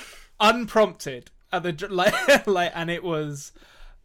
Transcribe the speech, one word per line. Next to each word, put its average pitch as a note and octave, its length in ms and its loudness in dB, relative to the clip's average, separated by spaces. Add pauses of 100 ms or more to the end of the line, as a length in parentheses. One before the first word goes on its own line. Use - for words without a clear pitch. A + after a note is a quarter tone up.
(400)
unprompted G#3 920 0 (200)
at F3 120 -2
the F3 80 -2
dr-, F#3+ 200 -10
like, G3 560 2
<laughs> - 0 -
like, F3+ 280 0
and E3+ 140 -6
it E3+ 140 -6
was D3+ 480 -6 (540)